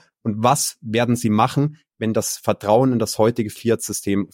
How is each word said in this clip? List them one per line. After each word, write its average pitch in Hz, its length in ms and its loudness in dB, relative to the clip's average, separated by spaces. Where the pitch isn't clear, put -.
Und 110 220 -4
was 131 380 0
werden 117 340 0
sie 117 140 -2
machen, 127 480 0
wenn 110 160 -4
das 107 240 -4
Vertrauen 113 560 2
in 117 60 0
das 110 180 -4
heutige 113 320 2
Fiat-System 101 840 -4